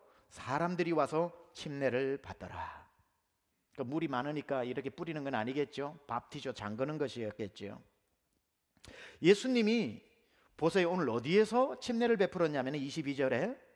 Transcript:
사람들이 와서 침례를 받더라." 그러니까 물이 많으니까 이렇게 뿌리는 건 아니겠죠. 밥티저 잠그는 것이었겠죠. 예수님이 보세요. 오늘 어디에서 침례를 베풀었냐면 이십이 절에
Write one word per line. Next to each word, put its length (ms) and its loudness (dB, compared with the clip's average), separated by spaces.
사람들이 640 -2
와서 420 2
침례를 680 -2
받더라." 680 -12
그러니까 220 -6
물이 160 -2
많으니까 540 -2
이렇게 280 -6
뿌리는 320 -8
건 100 -4
아니겠죠. 720 -4
밥티저 480 -8
잠그는 460 -4
것이었겠죠. 840 -6
예수님이 760 4
보세요. 360 4
오늘 180 2
어디에서 680 2
침례를 380 2
베풀었냐면 580 2
이십이 400 -4
절에 420 2